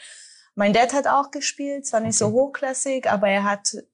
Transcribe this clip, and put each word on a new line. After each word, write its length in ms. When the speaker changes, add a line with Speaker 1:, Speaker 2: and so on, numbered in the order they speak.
Speaker 1:
Mein 180
Dad 200
hat 160
auch 240
gespielt, 540
zwar 140
nicht 160
so 100
Speaker 2:
Okay. 80
Speaker 1:
hochklassig, 760
aber 180
er 160
hat 320